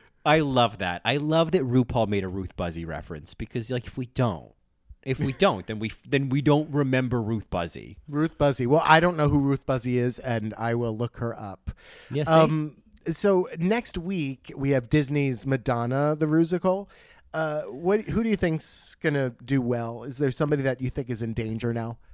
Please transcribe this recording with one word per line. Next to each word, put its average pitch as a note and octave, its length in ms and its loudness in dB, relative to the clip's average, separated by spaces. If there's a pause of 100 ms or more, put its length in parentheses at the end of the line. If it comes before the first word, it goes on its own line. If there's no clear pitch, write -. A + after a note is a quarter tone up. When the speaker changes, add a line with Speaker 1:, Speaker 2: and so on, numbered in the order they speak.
(260)
Speaker 1:
I D#3 140 6
love A#2+ 380 2
that. F2 260 -4
I B2+ 120 2
love D#3 360 2
that F#3 100 2
RuPaul B2 460 2
made G2+ 160 0
a F#2+ 40 -6
Ruth F#2 260 -8
Buzzy E2+ 300 -6
reference D2+ 480 -10
because, A2+ 380 -8
like, B2+ 160 -4
if - 100 -12
we B2+ 100 -6
don't, F2 460 -2 (520)
if C3 160 -4
we C#3 120 0
don't, B2 340 2
then A2 120 -6
we, A2 140 -6 (140)
then C3+ 220 0
we C3+ 140 0
don't D3 280 4
remember C3 520 2
Ruth G#2+ 260 -4
Buzzy. E2+ 480 -6 (120)
Speaker 2:
Ruth D3+ 280 -2
Buzzy. C3 300 2
Well, D3+ 180 4
I D#3+ 160 8
don't F3 160 2
know D3+ 140 2
who D3 80 4
Ruth C#3 260 0
Buzzy B2 340 -2
is, B2 200 0
and A2+ 400 -4
I A#2 160 -2
will A#2 220 -2
look A#2+ 220 -6
her A#2 220 -6
up. G2 300 -10 (400)
Speaker 1:
Yes, C#3 160 -2
see? D#3+ 80 4
Speaker 2:
Um, D#3 480 4 (260)
so F3+ 480 2
next G3+ 400 -2
week E3 600 -6
we C#3 140 -2
have B2+ 200 0
Disney's C#3 560 0
Madonna C3 720 0
the D#3 80 0
Rusical. F3+ 640 2 (440)
Uh, D#3 300 -4
what? E3+ 400 0
Who G3+ 220 -2
do A3+ 40 0
you G#3 80 4
think's - 600 -2
gonna C#3+ 340 0 (140)
do C3 180 2
well? A#2 400 -4
Is B2+ 160 -12
there C#3 140 2
somebody D3 320 0
that C3 180 -2
you B2+ 80 -2
think B2 180 -8
is A#2 140 -4
in A2+ 100 -4
danger A2+ 400 -4
now? A#2 260 -6 (160)